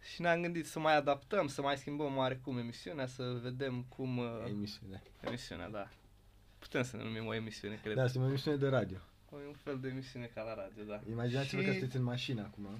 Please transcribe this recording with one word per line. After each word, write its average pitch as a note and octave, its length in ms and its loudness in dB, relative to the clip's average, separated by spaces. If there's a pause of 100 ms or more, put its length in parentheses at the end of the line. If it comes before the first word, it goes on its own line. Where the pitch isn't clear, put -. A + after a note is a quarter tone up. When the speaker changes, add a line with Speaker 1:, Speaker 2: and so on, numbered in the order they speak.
(140)
Speaker 1:
Și - 60 -8
ne-am E3+ 220 6
gândit E3+ 240 0
să - 120 -4
mai D#3 180 8
adaptăm, C#3+ 520 4
să C#3+ 140 -4
mai C#3 160 4
schimbăm C#3+ 380 -2
oarecum C3 420 2
emisiunea, B2+ 480 -4
să B2 360 -2
vedem B2+ 400 -2
cum... B2+ 360 -2
Uh, A#2 300 -2
Speaker 2:
Emisiunea. G2+ 540 -4 (180)
Speaker 1:
Emisiunea, F2+ 480 -6
da. G#2 200 -6 (720)
Putem - 240 0
să B2 140 -2
ne A2 60 -6
numim A2+ 240 -4
o A2 80 0
emisiune, G#2+ 480 -4
cred. G#2+ 140 0
Speaker 2:
Da, C3 60 4
suntem B2+ 200 4
o C3 60 4
emisiune C#3 280 2
de C#3 120 4
radio. G#2 280 2 (340)
Speaker 1:
O, D3 60 -16
un C#3+ 160 -12
fel D3 280 -6
de C3 80 -4
emisiune B2+ 460 -8
ca A2 80 -6
la A2 120 -4
radio, G2+ 300 -8
da. G#2 160 -6 (100)
Speaker 2:
Imaginați-vă B2 500 2
Speaker 1:
Și - 60 4
Speaker 2:
că F#3+ 60 4
sunteți C3+ 240 0
în B2+ 60 2
mașină B2 400 0
acum. G2+ 240 -8 (140)